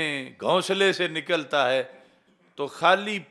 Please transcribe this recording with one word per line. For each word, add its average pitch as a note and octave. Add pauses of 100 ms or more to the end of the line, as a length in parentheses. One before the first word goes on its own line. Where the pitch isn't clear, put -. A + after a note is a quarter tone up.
(400)
घोंसले F#3
से F3
निकलता D#3
है C3 (760)
तो C#3+
खाली G3 (120)